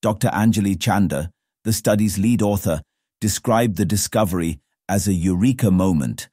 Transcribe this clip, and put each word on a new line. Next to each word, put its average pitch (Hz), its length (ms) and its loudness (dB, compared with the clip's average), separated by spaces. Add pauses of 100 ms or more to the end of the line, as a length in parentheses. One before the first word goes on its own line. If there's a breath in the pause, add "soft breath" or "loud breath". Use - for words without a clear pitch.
Doctor 107 260 -2
Anjali 101 520 0
Chanda, 92 520 0 (320)
the 113 100 -2
study's 107 460 0
lead 113 220 2
author, 101 400 0 (400)
described 110 560 0
the 104 80 0
discovery 87 760 -2 (300)
as 98 180 0
a 101 60 0
eureka 95 580 2
moment 87 600 0